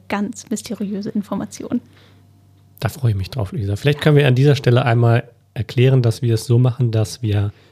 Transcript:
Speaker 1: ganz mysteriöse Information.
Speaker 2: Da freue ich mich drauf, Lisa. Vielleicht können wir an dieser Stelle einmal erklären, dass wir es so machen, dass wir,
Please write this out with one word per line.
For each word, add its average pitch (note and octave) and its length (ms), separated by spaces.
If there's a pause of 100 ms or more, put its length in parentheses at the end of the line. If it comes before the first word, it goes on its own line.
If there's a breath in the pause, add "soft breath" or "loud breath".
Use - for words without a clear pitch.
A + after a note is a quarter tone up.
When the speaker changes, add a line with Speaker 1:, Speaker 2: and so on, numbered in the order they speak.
Speaker 1:
ganz G#3 400
mysteriöse G#3 640
Information. G#3 680 (1000 soft breath)
Speaker 2:
Da A2 80
freue A#2 220
ich G2+ 60
mich F#2+ 120
drauf, - 240
Lisa. G2+ 240
Vielleicht D3 240
können D3+ 160
wir C#3+ 100
an B2+ 80
dieser C#3 200
Stelle B2+ 300
einmal A#2+ 440 (240)
erklären, B2+ 480
dass A#2 200
wir A#2 120
es A2 120
so A#2+ 140
machen, B2 320
dass A2 300
wir, G#2 320 (180 soft breath)